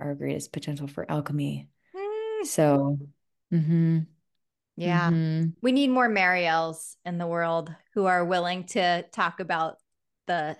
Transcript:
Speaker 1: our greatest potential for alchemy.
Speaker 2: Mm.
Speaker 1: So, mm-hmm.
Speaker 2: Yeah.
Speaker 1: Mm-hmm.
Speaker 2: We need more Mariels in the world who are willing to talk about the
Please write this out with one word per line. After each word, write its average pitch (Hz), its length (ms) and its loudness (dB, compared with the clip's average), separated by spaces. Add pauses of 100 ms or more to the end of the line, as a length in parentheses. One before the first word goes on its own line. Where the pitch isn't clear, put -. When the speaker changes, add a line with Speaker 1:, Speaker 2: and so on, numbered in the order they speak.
Speaker 1:
our 143 120 -4
greatest 139 360 -6
potential 143 360 -6
for - 220 -6
alchemy. 143 600 -4 (260)
Speaker 2:
Mm. 427 500 -6
Speaker 1:
So, 143 540 2 (540)
mm-hmm. 165 460 4 (760)
Speaker 2:
Yeah. 175 360 0
Speaker 1:
Mm-hmm. 160 380 0 (120)
Speaker 2:
We 254 100 2
need 269 200 2
more 254 180 4
Mariels 175 840 0 (100)
in 175 140 -4
the 175 80 -4
world 165 440 -2 (220)
who 196 140 2
are 180 180 4
willing 180 440 0
to 175 420 2
talk 175 280 -2
about 165 380 -2 (480)
the 156 340 -2